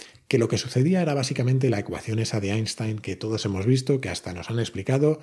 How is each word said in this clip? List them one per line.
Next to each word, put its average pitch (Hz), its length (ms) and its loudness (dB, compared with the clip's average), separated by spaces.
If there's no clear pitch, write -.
que 127 100 2
lo 113 80 4
que 113 120 0
sucedía 170 440 2
era 151 120 0
básicamente 131 540 2
la 107 120 2
ecuación 110 400 -4
esa 110 180 0
de 98 140 -2
Einstein 110 480 -2
que 92 160 -6
todos 110 280 -4
hemos 98 220 0
visto, 131 340 4
que 117 100 -6
hasta 90 220 -8
nos 90 180 -10
han 117 100 -2
explicado, 135 640 2